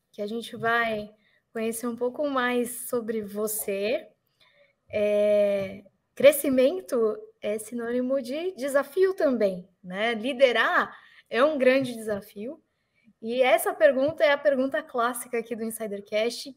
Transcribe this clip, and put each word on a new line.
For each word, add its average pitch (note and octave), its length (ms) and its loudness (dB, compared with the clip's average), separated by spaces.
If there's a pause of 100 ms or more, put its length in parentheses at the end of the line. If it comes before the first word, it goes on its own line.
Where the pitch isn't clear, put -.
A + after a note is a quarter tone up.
(120)
que G#3 100 -10
a G#3 40 -4
gente A3+ 300 -10
vai A3+ 540 -2 (420)
conhecer A3+ 360 -6
um A#3 80 -6
pouco B3 340 -4
mais B3 580 -2
sobre A3+ 320 -4
você. G#3 880 -4 (800)
É, G#3 960 2 (320)
crescimento C4 1040 4 (240)
é G#3+ 160 -4
sinônimo B3 640 -4
de D#4+ 320 -6
desafio C#4+ 580 0
também, G#3+ 560 0 (140)
né? G3+ 320 -4
Liderar B3 840 2 (320)
é A#3 160 2
um D#4 140 2
grande B3+ 360 2
desafio. G#3+ 680 -10 (580)
E A#3 220 0
essa E4 320 4
pergunta D4 500 4
é D4 80 4
a C#4+ 60 2
pergunta C#4+ 440 0
clássica B3 560 -4
aqui A3+ 160 -6
do A3 100 -8
Insidercast, A3 920 -6